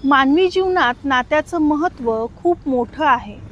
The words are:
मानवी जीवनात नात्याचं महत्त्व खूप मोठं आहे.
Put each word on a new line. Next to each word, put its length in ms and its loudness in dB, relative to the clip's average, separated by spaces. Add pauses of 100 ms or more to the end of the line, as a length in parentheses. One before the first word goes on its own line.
मानवी 440 4
जीवनात 460 0 (100)
नात्याचं 540 -2
महत्त्व 680 -2 (160)
खूप 240 0
मोठं 400 -2
आहे. 300 0 (160)